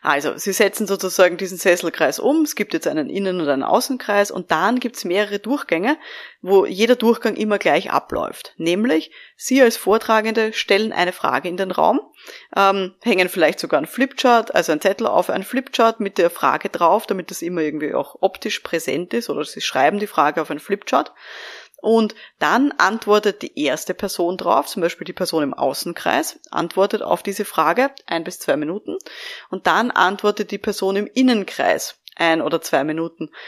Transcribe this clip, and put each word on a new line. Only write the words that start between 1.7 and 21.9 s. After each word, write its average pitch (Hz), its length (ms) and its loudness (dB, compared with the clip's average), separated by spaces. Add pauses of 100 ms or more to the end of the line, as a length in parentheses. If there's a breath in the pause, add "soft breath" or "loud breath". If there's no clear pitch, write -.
um. 302 240 2
Es - 120 -4
gibt - 180 -4
jetzt 165 140 -2
einen 147 220 -2
Innen- 185 320 -2
und 147 80 0
einen 135 140 0
Außenkreis 208 680 2
und 180 180 -6
dann 196 300 2
gibt's - 240 -6
mehrere 202 360 -2
Durchgänge, 226 580 -2 (440 loud breath)
wo 185 240 4
jeder 226 300 2
Durchgang 226 400 0
immer 208 240 0
gleich 170 320 2
abläuft. - 640 -4
Nämlich, 214 560 0 (240 loud breath)
Sie 262 260 2
als 233 140 6
Vortragende 220 760 0
stellen 214 400 0
eine 180 180 0
Frage - 380 -2
in 180 80 -8
den 190 140 -4
Raum, 185 280 2 (560 loud breath)
ähm, 196 460 2
hängen 185 260 2
vielleicht 175 320 2
sogar 156 200 0
einen 143 80 -4
Flipchart, 240 680 2
also - 160 2
einen 156 100 -2
Zettel 202 240 0
auf - 240 2
einen 190 140 -2
Flipchart 226 560 0
mit 196 180 -4
der 170 120 4
Frage 151 400 0
drauf, 175 360 4
damit 185 240 -4
das - 120 -12
immer 170 200 -4
irgendwie 151 320 -4
auch 135 280 -4
optisch - 380 -2
präsent 165 540 -4
ist, 233 160 -2
oder 147 140 -4
Sie - 180 -14
schreiben 151 380 2
die 202 80 -4
Frage 151 340 0
auf 151 80 -6
einen 151 120 -8
Flipchart. - 520 -2 (680 loud breath)
Und 220 320 2 (260 loud breath)